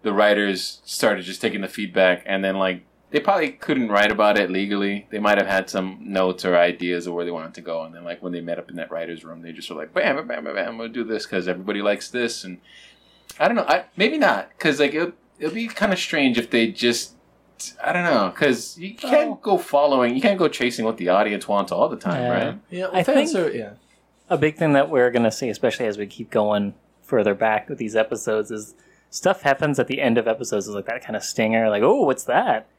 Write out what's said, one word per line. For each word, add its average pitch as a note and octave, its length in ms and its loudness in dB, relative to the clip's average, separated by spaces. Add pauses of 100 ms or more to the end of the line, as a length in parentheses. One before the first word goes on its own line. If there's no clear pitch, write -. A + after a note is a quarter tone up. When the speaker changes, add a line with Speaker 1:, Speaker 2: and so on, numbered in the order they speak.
Speaker 1:
the G#2+ 80 0
writers G2+ 720 2
started G2 400 -2
just F#2 180 -10
taking G2+ 200 -2
the F#2 60 -6
feedback, F#2 580 2
and G2 180 -2
then, F#2+ 140 -2
like, F#2 240 -2 (300)
they D3 80 0
probably E3 300 2
couldn't C3 400 -2
write G#2 220 4
about G#2 280 4
it F#2 100 0
legally. G2+ 640 -2
They G#2+ 80 -6
might G#2 180 4
have G2 100 2
had F#2+ 220 0
some F#2+ 320 -6
notes F#2 440 -2
or F2+ 120 2
ideas F2 500 0
of F2 60 -8
where E2+ 120 -4
they F2 60 -6
wanted E2 240 -10
to F2 60 -18
go, E2 220 -6
and E2 100 -16
then, F2 100 -20
like, F2 200 -12
when F2+ 100 -6
they F2 80 -8
met E2+ 160 -6
up - 120 -14
in F2 80 -14
that E2 120 -10
writer's E2 340 -10
room, E2 180 -18
they E2+ 100 -16
just D#2+ 180 -16
were E2 60 -10
like, D#2 180 -12
"Bam, - 220 0
bam, D#3 120 -8
bam, - 180 -8
bam, - 100 -8
bam, G2+ 220 -4
we'll A#2 100 -10
do A#2 160 -6
this A2 220 -4
'cause F#2 220 -4
everybody F#2 340 -4
likes G2+ 280 -2
this," A#2+ 340 -4
and F#2 140 -14 (840)
I D#3+ 80 4
don't A#3 100 2
know, F3+ 100 0
I, F3 160 2 (120)
maybe B3+ 220 2
not, D#3 400 2
'cause, C#3+ 220 0
like, C#3+ 160 2
it'll, F3 160 -2 (280)
it'll D#3 140 -4
be A3+ 140 -6
kinda G3+ 300 0
strange C3+ 420 0
if A#2 100 -6
they A2+ 220 2
just, - 420 -2 (680)
I D#3+ 100 0
don't F3 120 -2
know, A2 300 2
'cause C3 440 0
you G3 160 -12
can't D4 360 2
Speaker 2:
Oh. - 100 -12
Speaker 1:
go G3 160 2
following, C#3 580 2
you C3+ 60 0
can't G3+ 180 2
go E3 80 4
chasing B2 380 -2
what A2 120 -2
the F2 120 -2
audience G2+ 380 2
wants G2+ 240 0
all F2+ 180 2
the - 80 -6
time, B2 260 -2
Speaker 2:
Yeah. B2 100 0 (120)
Speaker 1:
right? F3+ 100 -6 (140)
Speaker 3:
Yeah, F3+ 220 -8
Speaker 2:
I F#3 120 2
Speaker 3:
fans D4 300 2
Speaker 2:
think F3+ 120 0
Speaker 3:
are, C#3+ 60 -2
yeah. G#2+ 180 -8 (600)
Speaker 2:
a E3+ 80 2
big D3+ 180 2
thing D#3 180 2
that C#3+ 160 4
we're B2 220 4
gonna A#2 200 2
see, B2 180 -4
especially A2+ 360 -2
as G#2 120 -2
we G#2 100 -6
keep A2 240 -14
going G#2 420 2 (300)
further G#2 320 2
back A2 340 0
with D3 80 -8
these A2 180 -6
episodes, A2 560 0
is G#2+ 220 -12 (400)
stuff - 280 0
happens C#3+ 360 2
at B2+ 100 2
the C#3 120 -4
end A#2+ 180 2
of A2+ 80 2
episodes, A2+ 440 -2
is, G#2 40 -10
like, G2 120 -8
that A#2+ 180 -8
kinda G#2+ 160 -8
stinger, A2+ 500 0
like, G#2 140 2
"Oh, A3 200 4
what's C3 200 0
that?" B2+ 420 0 (140)